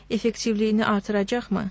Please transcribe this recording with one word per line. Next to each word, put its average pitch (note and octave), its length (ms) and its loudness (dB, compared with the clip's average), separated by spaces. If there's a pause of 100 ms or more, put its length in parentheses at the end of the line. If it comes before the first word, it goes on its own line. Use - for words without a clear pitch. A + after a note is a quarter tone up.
effektivliyini A3 760 0
artıracaqmı? G#3 840 0